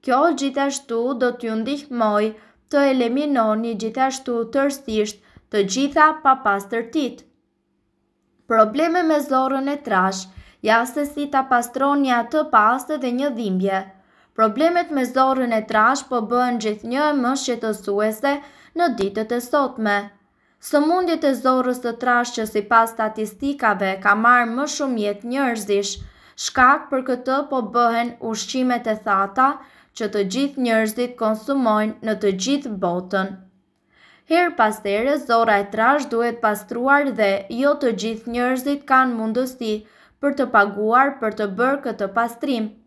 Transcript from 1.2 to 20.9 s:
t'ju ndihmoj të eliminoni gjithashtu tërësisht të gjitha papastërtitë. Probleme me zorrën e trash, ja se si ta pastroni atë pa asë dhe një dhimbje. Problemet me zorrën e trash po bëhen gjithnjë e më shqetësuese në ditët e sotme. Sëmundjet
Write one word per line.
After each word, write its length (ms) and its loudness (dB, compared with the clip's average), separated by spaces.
t'ju 240 -6
ndihmoj 720 -2
të 140 4
eliminoni 920 2
gjithashtu 600 -2
tërësisht 720 -2
të 180 0
gjitha 420 2
papastërtitë. 1080 -2
Probleme 520 4
me 180 2
zorrën 480 0
e 80 -4
trash, 460 0
ja 260 4
se 200 -4
si 240 -6
ta 160 0
pastroni 680 0
atë 340 0
pa 200 6
asë 300 -2
dhe 140 -4
një 220 -2
dhimbje. 460 -2
Problemet 520 2
me 140 -2
zorrën 480 0
e 140 0
trash 400 2
po 160 -2
bëhen 380 0
gjithnjë 440 -4
e 120 2
më 180 0
shqetësuese 1000 -2
në 240 2
ditët 400 -2
e 60 0
sotme. 560 0
Sëmundjet 600 2